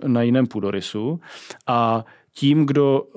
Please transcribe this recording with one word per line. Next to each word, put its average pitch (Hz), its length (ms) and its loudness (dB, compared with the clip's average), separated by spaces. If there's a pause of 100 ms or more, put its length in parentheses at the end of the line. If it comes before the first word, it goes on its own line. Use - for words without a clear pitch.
na 120 140 0
jiném 120 260 2
půdorysu. 107 720 -6 (480)
A 117 380 0 (300)
tím, 147 300 4
kdo 139 380 2 (140)